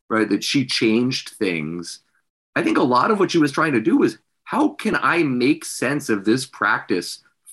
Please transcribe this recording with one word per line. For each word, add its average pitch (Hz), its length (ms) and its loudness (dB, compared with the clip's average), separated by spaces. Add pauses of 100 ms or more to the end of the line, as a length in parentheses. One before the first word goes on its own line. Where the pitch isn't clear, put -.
right, 110 220 0
that 104 140 0
she 135 200 0
changed 123 640 0
things, 85 720 -6 (560)
I 160 60 0
think 320 160 0
a - 40 2
lot 143 280 2
of 208 80 2
what 190 120 2
she 170 80 2
was 143 140 4
trying 156 200 0
to 113 80 2
do 214 160 2
was, - 220 2 (260)
how 294 240 0
can - 280 -2
I 165 260 0
make 135 420 2
sense 139 440 -4
of 101 160 -2
this 131 220 2
practice - 760 -4 (300)